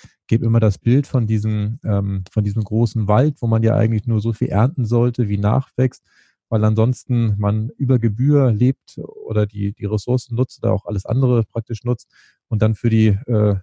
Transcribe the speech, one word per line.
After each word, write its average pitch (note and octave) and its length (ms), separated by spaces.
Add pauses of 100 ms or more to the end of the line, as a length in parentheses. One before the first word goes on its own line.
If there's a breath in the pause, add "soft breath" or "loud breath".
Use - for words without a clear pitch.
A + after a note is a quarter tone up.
(300 soft breath)
gebe A2+ 160
immer A2+ 140
das G#2+ 180
Bild C3 300
von A#2+ 200
diesem, G#2+ 560
ähm, G2 480
von G#2+ 120
diesem G2+ 200
großen A2 440
Wald, C3 340
wo A#2 60
man A2+ 160
ja A2 120
eigentlich A2 300
nur A2+ 160
so A2+ 100
viel - 180
ernten A#2 360
sollte, A#2 420
wie G2+ 120
nachwächst, B2 640 (440 soft breath)
weil A2 140
ansonsten A2 720
man G#2+ 400
über B2+ 200
Gebühr B2 540
lebt A#2+ 480
oder - 480
die, G2+ 260
die - 120
Ressourcen A#2 500
nutzt - 280
oder A2 100
auch G2 120
alles - 200
andere B2 380
praktisch - 400
nutzt - 280 (360 soft breath)
und G#2 140
dann A2 140
für A#2 160
die, A2 160
äh, G#2 560